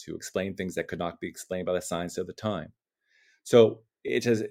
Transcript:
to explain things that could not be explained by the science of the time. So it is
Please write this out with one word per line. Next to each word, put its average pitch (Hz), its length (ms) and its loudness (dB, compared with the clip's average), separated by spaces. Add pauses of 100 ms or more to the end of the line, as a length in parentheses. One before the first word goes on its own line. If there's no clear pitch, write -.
to 82 100 -10
explain 95 400 -6
things 92 200 -8
that 82 120 -4
could 85 120 -8
not 85 200 -6
be 90 80 -8
explained 90 380 -8
by 90 80 -2
the 87 80 0
science 87 360 -6
of 92 100 -4
the 90 60 -10
time. 98 380 -6 (720)
So 113 360 8 (240)
it 123 220 -2
is 113 260 2